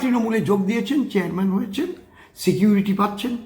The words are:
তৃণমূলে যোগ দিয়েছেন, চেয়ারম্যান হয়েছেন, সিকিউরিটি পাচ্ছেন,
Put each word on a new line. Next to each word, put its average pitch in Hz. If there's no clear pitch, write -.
তৃণমূলে 226
যোগ 190
দিয়েছেন, 233
চেয়ারম্যান 185
হয়েছেন, 220
সিকিউরিটি 196
পাচ্ছেন, 202